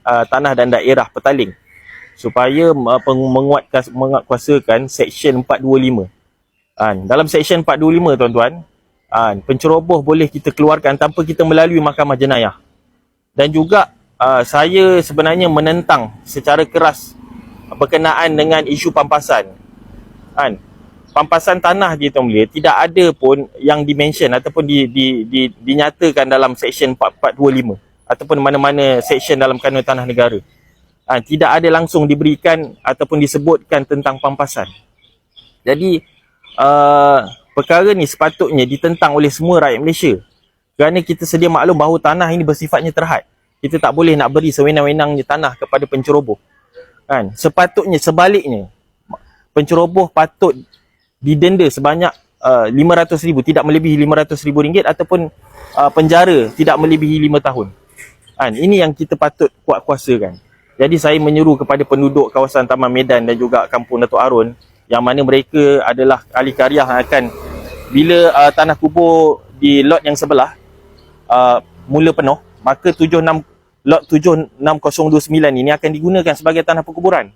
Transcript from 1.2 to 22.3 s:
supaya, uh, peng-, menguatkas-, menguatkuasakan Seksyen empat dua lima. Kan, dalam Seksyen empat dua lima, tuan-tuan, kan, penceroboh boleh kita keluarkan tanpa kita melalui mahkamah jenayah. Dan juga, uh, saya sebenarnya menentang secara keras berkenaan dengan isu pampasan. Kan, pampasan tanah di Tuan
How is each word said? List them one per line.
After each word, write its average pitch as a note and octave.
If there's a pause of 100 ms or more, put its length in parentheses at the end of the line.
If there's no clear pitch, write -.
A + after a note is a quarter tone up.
supaya, C#3
uh, B2
peng-, C3
menguatkas-, C3+
menguatkuasakan C3
Seksyen B2+
empat C3+
dua C3+
lima. B2+ (640)
Kan, G2+
dalam D3
Seksyen E3
empat D#3+
dua D#3
lima, E3
tuan-tuan, B2 (480)
kan, G#2+
penceroboh D#3+
boleh D3+
kita -
keluarkan D3+
tanpa D#3
kita D#3+
melalui D#3+
mahkamah C#3+
jenayah. B2 (800)
Dan D3
juga, E3 (240)
uh, B2+
saya F3
sebenarnya D#3+
menentang D3+
secara D3
keras D#3+ (640)
berkenaan D#3+
dengan D#3
isu C#3+
pampasan. C#3+ (800)
Kan, B2 (540)
pampasan E3
tanah F3
di C#3+
Tuan B2+